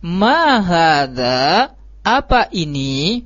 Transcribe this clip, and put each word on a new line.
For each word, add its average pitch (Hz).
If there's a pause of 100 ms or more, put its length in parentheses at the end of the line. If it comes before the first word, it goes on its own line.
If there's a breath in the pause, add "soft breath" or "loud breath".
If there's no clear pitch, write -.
Ma 240
hadza, 151 (320)
apa 247
ini? 147